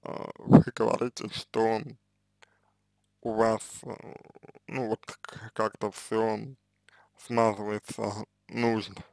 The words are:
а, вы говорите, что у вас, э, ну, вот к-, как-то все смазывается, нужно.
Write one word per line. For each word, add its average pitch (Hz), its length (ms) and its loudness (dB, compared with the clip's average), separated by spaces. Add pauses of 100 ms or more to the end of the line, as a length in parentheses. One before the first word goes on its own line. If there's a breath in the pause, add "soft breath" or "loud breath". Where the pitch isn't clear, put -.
а, - 360 -10
вы - 240 10 (120)
говорите, 113 560 0
что 113 500 0 (1400 soft breath)
у 117 140 -6
вас, 110 280 4 (220)
э, - 300 -12 (520)
ну, 127 220 -4
вот 110 160 -4 (180)
к-, - 320 -16
как-то 110 360 -2
все 110 480 -2 (800 soft breath)
смазывается, 107 1040 -2 (240)
нужно. 113 640 -2